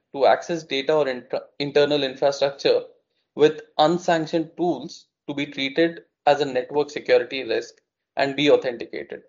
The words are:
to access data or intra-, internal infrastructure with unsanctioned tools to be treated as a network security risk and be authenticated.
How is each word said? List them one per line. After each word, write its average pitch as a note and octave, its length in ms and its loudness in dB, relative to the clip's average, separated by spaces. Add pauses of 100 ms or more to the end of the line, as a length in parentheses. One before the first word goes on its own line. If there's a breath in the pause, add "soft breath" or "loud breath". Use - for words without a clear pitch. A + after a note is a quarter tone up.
(140)
to C3+ 120 2
access D3 380 0
data C3+ 300 -2
or D3+ 120 2
intra-, B2+ 360 -8 (180)
internal C#3+ 420 2
infrastructure C#3 760 0 (560)
with D3+ 240 4 (180)
unsanctioned D#3+ 760 0
tools C#3+ 500 -6 (220)
to D3 60 -8
be C#3+ 120 -4
treated C#3+ 540 -2 (260)
as C#3+ 140 4
a D3 40 0
network C#3 460 -4
security B2+ 540 0
risk A2+ 300 -4 (420)
and C#3 180 -2
be C#3+ 160 2
authenticated. A#2 800 0